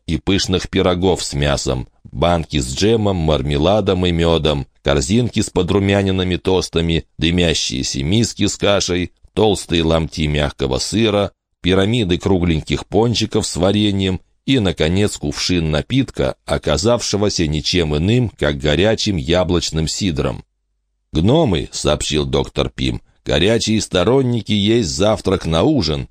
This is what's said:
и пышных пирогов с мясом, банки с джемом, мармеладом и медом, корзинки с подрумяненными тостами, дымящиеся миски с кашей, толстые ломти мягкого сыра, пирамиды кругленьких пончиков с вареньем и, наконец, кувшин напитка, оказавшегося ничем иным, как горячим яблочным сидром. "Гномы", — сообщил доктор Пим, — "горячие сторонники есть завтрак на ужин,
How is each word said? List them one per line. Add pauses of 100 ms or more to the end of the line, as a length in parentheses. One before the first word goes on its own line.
и
пышных
пирогов
с
мясом, (160)
банки
с
джемом,
мармеладом
и
медом, (200)
корзинки
с
подрумяненными
тостами, (120)
дымящиеся
миски
с
кашей, (220)
толстые
ломти
мягкого
сыра, (300)
пирамиды
кругленьких
пончиков
с
вареньем (240)
и,
наконец,
кувшин
напитка, (100)
оказавшегося
ничем
иным,
как
горячим
яблочным
сидром. (680)
"Гномы", —
сообщил
доктор
Пим, — (240)
"горячие
сторонники
есть
завтрак
на
ужин,